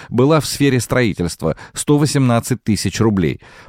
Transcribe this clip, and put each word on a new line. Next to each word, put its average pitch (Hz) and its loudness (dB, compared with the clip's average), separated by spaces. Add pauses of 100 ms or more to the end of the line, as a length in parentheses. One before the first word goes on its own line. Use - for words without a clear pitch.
была 139 2
в - -4
сфере 135 2
строительства — 92 -2 (180)
сто 147 0
восемнадцать 127 0
тысяч 101 -2
рублей. 95 0 (280)